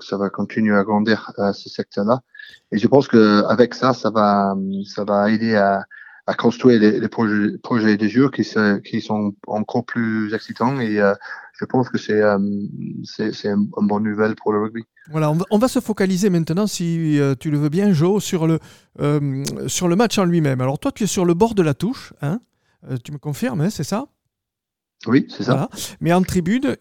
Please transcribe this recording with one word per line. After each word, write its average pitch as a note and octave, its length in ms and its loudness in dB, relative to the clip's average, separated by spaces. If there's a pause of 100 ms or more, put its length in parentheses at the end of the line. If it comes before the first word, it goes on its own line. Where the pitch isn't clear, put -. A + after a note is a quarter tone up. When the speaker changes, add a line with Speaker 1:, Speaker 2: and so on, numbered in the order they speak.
Speaker 1:
ça - 180 -6
va G2 100 -2
continuer G#2 480 -2
à G2 80 4
grandir, G#2+ 540 0
euh, G2+ 160 0
ce - 160 -16
secteur-là. A2 500 -2 (520)
Et A#2 40 0
je G#2 120 2
pense C3+ 200 4
qu'avec A2 640 4
ça, B2+ 200 0
ça A2 160 -4
va, G2+ 440 2 (300)
ça G#2 200 -8
va G2+ 260 2
aider A2+ 240 0
à, G2 300 2 (420)
à - 80 -2
construire A#2+ 440 4
les, G#2+ 220 4
les A2+ 80 -2
projets, G#2 540 0
projets G#2+ 340 2
de G#2 100 0
jeu B2 220 2
qui A2 160 -2
se, G#2 360 0
qui A2 200 -6
sont G#2 340 -4 (120)
encore G#2+ 400 -4
plus A2 480 -4
excitants. A#2 440 -4
Et, G#2+ 220 0
euh, G2+ 140 4 (400)
je - 100 -10
pense B2+ 240 0
que - 80 -4
c'est, G#2+ 240 0
euh, G#2 180 4 (640)
c'est, - 300 -6
c'est - 160 -8
une, G#2 220 0 (100)
une G#2 60 2
bonne G#2 180 0
nouvelle G#2+ 320 0
pour - 160 -4
le G#2 80 0
rugby. A2 220 -6 (280)
Speaker 2:
Voilà, D3+ 200 0
on D#3 40 0
va, E3+ 160 -2
on G#3 80 2
va B3+ 100 2
se B3+ 120 -2
focaliser G3 500 0
maintenant, E3+ 360 0
si, E3 520 -2
euh, C#3 160 2
tu D3+ 160 -6
le D3 80 0
veux D3 120 0
bien, G3 220 2
Jo, F3+ 280 2
sur D#3+ 260 -2
le, D#3+ 120 2 (420)
euh, C#3+ 420 -2 (260)
sur F3+ 200 -2
le E3+ 80 2
match A3 220 2
en G3 60 4
lui-même. D#3 360 2
Alors C3+ 180 -2
toi, C4+ 140 -4
tu - 120 -4
es - 20 2
sur F3+ 180 -2
le E3+ 100 4
bord A3 200 2
de G3 80 2
la D#3 120 2
touche, - 460 -6
hein, D#3 200 -4 (500)
euh, C3 120 -4
tu - 80 -16
me D3 80 -10
confirmes, E3+ 440 -4
hein, F#3 80 0
c'est E3+ 120 -6
ça ? A3 240 -4 (1000)
Speaker 1:
Oui, A#2+ 240 4
c'est - 140 -8
ça. - 80 2
Speaker 2:
Voilà. C#3+ 160 0 (320)
Mais D#3+ 120 0
en F3+ 100 4
tribune, G#3+ 580 -2